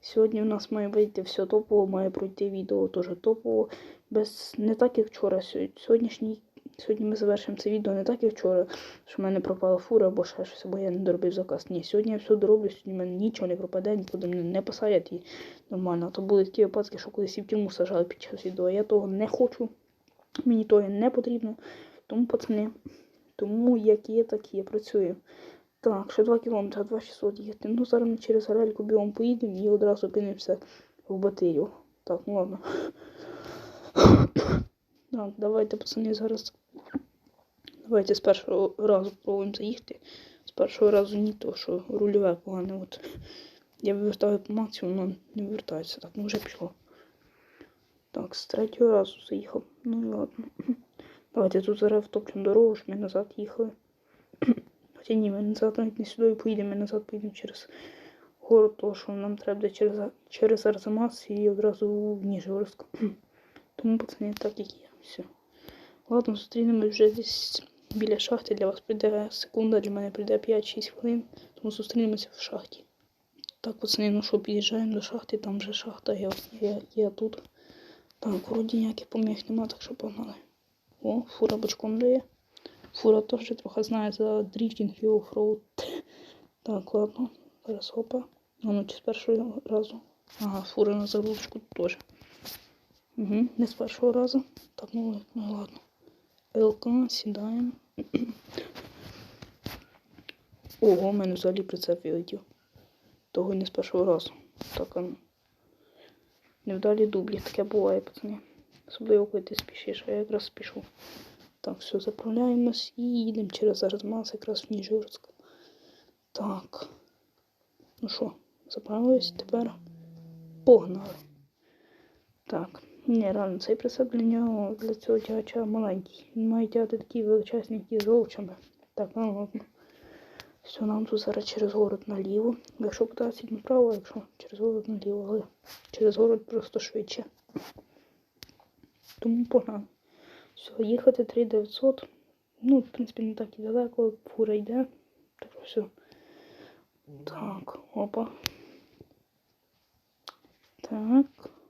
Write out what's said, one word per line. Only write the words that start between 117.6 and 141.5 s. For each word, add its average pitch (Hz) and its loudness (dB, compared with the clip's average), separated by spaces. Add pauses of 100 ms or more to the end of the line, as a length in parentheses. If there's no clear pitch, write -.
Ну 226 -6
що, - -4 (380)
заправились, 233 2
тепер - -4 (880)
погнали. 190 8 (1300)
Так, - -6 (240)
ні, 220 4
реально, 190 -2
цей 220 0
прицеп 247 -2
для 240 0
нього, 226 0
для 220 -4
цього 220 2
тягача 220 -4
маленький. 208 -4
Він 226 0
має 226 2
тягати 226 0
такі 220 -4
величезні, 220 2
які 208 -2
з - 2
овочами. 214 2 (380)
Так, 202 -4
ну 214 -2
ладно. 208 -8 (1040)
Все, - -8
нам 214 0
тут 220 0
зараз 214 -4
через 208 -2
город 202 2
наліво. 208 0 (240)
Якщо 220 0
питатися 233 -6
направо, 233 4
якщо 202 -10 (160)
через - -18
город 220 -2
наліво, 202 -4
але 214 -2 (480)
через 214 2
город 226 4
просто 226 -4
швидше. - -8 (1900)
Тому 233 0
погнали. 214 0 (760)
Все, - -6
їхати 247 0
три 240 -2
дев'ятсот. 226 -2 (540)